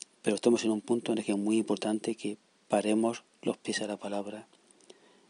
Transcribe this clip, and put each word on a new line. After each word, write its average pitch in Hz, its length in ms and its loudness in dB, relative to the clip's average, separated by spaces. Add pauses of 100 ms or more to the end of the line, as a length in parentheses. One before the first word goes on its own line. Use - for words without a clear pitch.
(220)
Pero 107 140 2
estamos 117 300 4
en 110 60 2
un 104 100 0
punto 120 300 0
en 107 80 0
el 104 40 -2
que 110 80 -2
es 101 60 0
muy 104 200 2
importante 107 580 0
que 104 220 -8 (300)
paremos 110 560 2 (180)
los - 160 -2
pies - 240 -6
a 107 60 -4
la 104 100 -6
palabra 101 500 -8 (840)